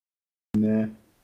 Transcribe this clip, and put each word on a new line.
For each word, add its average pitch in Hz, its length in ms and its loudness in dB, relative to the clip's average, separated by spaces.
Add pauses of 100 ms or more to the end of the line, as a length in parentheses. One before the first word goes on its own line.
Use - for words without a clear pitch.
(560)
Nee. 107 320 2 (360)